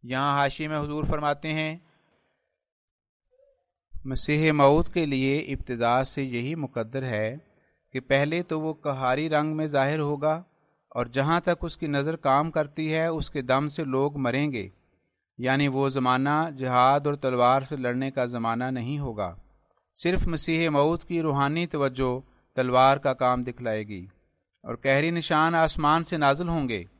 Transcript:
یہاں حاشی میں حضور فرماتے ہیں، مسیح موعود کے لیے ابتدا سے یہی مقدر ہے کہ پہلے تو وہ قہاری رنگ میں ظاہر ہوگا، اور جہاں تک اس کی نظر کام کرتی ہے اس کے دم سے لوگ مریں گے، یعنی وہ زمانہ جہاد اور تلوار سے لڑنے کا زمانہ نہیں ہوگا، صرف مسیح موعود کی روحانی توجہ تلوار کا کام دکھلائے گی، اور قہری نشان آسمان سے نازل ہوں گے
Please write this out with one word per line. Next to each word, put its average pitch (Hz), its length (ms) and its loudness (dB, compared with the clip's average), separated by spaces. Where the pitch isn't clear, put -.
یہاں 135 340 0
حاشی 143 300 0
میں 156 120 -4
حضور 147 240 -4
فرماتے 147 500 -2
ہیں، 156 240 -4
مسیح 151 580 0
موعود 147 420 4
کے 170 120 0
لیے 135 320 0
ابتدا 123 500 0
سے 139 200 -4
یہی 127 320 -4
مقدر 131 480 -6
ہے 113 340 -4
کہ 131 60 -4
پہلے 147 440 0
تو 160 180 -4
وہ 156 120 -4
قہاری 139 560 -2
رنگ 151 280 0
میں 156 100 -2
ظاہر 143 320 0
ہوگا، 147 420 -2
اور 120 160 -4
جہاں 139 340 0
تک 175 260 -2
اس 160 120 -8
کی 160 100 -6
نظر 143 300 0
کام 147 340 2
کرتی 156 420 -2
ہے 160 140 0
اس 160 240 -4
کے 143 100 -4
دم 131 260 2
سے 151 180 -4
لوگ 139 320 0
مریں 135 340 0
گے، 104 160 -6
یعنی 135 280 2
وہ 135 220 0
زمانہ 131 480 2
جہاد 131 500 4
اور 143 80 0
تلوار 127 460 2
سے 131 160 -8
لڑنے 127 340 -2
کا 127 140 -2
زمانہ 117 460 -4
نہیں 131 280 -6
ہوگا، 104 340 -6
صرف 180 320 2
مسیح 165 420 0
موعود 151 340 2
کی 170 180 -2
روحانی 151 460 0
توجہ 131 520 -2
تلوار 127 400 6
کا 139 160 0
کام 123 300 0
دکھلائے 113 400 -4
گی، 98 220 -10
اور 117 120 -8
قہری 143 360 2
نشان 165 440 2
آسمان 160 480 2
سے 170 140 -4
نازل 151 300 2
ہوں 156 220 -2
گے 98 140 -4